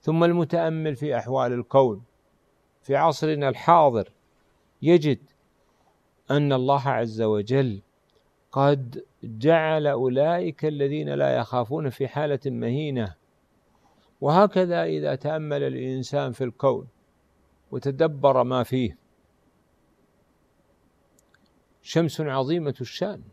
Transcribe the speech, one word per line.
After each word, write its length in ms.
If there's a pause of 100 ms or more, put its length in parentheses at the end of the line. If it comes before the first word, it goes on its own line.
ثم 220
المتأمل 720
في 220
أحوال 360
الكون 500 (800)
في 140
عصرنا 540
الحاضر 640 (680)
يجد 380 (1120)
أن 220
الله 360
عز 320
وجل 600 (720)
قد 520 (200)
جعل 640
أولئك 760
الذين 440
لا 260
يخافون 540
في 180
حالة 380
مهينة. 680 (1040)
وهكذا 600
إذا 320
تأمل 480
الإنسان 680
في 120
الكون 440 (840)
وتدبر 720
ما 200
فيه، 340 (2750)
شمس 400
عظيمة 600
الشأن 400 (120)